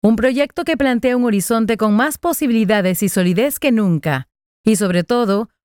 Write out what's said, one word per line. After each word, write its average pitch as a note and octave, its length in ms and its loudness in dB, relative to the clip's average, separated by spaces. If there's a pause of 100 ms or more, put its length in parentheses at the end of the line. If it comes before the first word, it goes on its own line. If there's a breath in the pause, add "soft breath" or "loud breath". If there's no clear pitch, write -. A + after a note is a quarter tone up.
Un A3 120 4
proyecto C4 480 -2
que C4+ 140 -2
plantea B3 400 0
un B3 80 0
horizonte A3+ 520 0
con G#3+ 180 0
más C#4 220 0
posibilidades A3 840 0
y G3 60 0
solidez F#3 500 0
que C#4 120 0
nunca, E3 560 0 (360)
y A3 120 4
sobre F3+ 280 0
todo, A3 460 -2 (160)